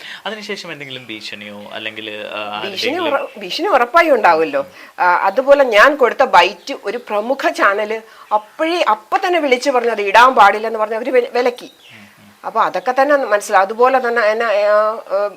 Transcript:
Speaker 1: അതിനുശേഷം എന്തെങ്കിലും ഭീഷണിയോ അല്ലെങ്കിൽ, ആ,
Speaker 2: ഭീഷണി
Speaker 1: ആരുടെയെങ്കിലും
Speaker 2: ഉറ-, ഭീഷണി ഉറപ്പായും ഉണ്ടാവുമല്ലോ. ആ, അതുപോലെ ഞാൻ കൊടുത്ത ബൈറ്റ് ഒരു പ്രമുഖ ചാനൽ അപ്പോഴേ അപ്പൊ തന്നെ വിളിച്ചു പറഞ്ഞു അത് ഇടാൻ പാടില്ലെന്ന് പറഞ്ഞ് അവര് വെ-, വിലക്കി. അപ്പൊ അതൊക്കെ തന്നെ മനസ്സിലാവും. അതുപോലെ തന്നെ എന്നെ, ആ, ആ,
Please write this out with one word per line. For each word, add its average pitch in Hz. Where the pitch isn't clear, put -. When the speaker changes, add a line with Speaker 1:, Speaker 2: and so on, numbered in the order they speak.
Speaker 1:
അതിനുശേഷം 202
എന്തെങ്കിലും 135
ഭീഷണിയോ 104
അല്ലെങ്കിൽ, 110
ആ, 104
Speaker 2:
ഭീഷണി -
Speaker 1:
ആരുടെയെങ്കിലും 311
Speaker 2:
ഉറ-, -
ഭീഷണി 190
ഉറപ്പായും 311
ഉണ്ടാവുമല്ലോ. 160
ആ, 165
അതുപോലെ 254
ഞാൻ 247
കൊടുത്ത 226
ബൈറ്റ് 190
ഒരു 196
പ്രമുഖ 247
ചാനൽ 214
അപ്പോഴേ 320
അപ്പൊ 269
തന്നെ 359
വിളിച്ചു 262
പറഞ്ഞു 233
അത് 214
ഇടാൻ 226
പാടില്ലെന്ന് 214
പറഞ്ഞ് 214
അവര് 233
വെ-, 247
വിലക്കി. 247
അപ്പൊ 202
അതൊക്കെ 185
തന്നെ 294
മനസ്സിലാവും. 208
അതുപോലെ 240
തന്നെ 233
എന്നെ, 220
ആ, 208
ആ, 208